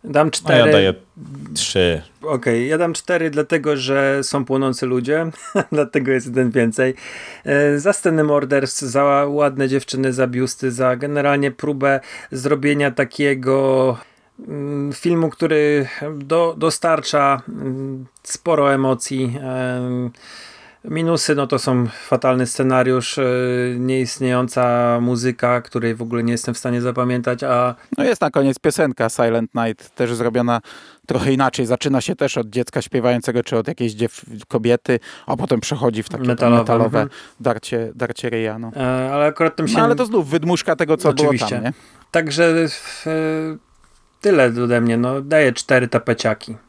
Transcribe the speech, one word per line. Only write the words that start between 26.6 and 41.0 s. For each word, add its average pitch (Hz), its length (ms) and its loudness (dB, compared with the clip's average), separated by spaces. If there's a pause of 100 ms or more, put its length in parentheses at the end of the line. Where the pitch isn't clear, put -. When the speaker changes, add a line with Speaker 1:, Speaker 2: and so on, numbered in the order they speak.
Speaker 1:
zapamiętać, 123 640 -2
a 123 320 0 (220)
Speaker 3:
No 285 60 -2
jest 247 180 0
na 156 100 2
koniec 139 280 2
piosenka 139 500 0
Silent 117 460 0
Night, 113 400 -4
też 120 200 -2
zrobiona 120 460 0 (460)
trochę 127 260 4
inaczej. 131 320 2
Zaczyna 127 360 2
się - 140 -2
też - 220 0
od 113 120 -4
dziecka 120 320 -2
śpiewającego, 120 600 0
czy - 140 -2
od 113 100 -2
jakiejś 110 260 -4
dziew-, 110 320 -6 (220)
kobiety, 120 520 0 (260)
a - 120 -4
potem 139 220 0
przechodzi 117 440 -2
w - 60 -10
takie 120 180 -8
Speaker 1:
Metalowe, 120 340 4
Speaker 3:
metalowe 113 400 2
Speaker 1:
mhm. 104 80 -2 (300)
Speaker 3:
darcie, 113 560 -4
darcie 117 340 -6
ryja, 113 300 -4
no. 113 160 -10
Speaker 1:
E, 131 380 -2
ale 147 120 2
akurat 156 300 0
tym 160 120 -2
się 113 100 2
Speaker 3:
No, 214 60 4
ale 233 120 4
to 247 100 0
znów 202 240 0
wydmuszka 165 460 0
tego, 156 220 2
co 147 160 2